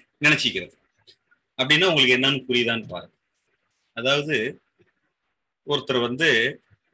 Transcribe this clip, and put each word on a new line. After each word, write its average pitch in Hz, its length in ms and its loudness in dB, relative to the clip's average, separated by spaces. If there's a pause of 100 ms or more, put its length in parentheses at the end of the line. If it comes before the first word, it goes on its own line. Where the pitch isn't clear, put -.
(200)
நினைச்சிக்கிறது. 127 540 -2 (840)
அப்படின்னா 151 280 2
உங்களுக்கு 135 320 4
என்னன்னு 135 320 0
புரியுதான்னு 117 380 -2
பாருங்க. 85 280 -14 (800)
அதாவது, 143 680 -2 (1040)
ஒருத்தர் 131 340 -2
வந்து 123 600 0 (320)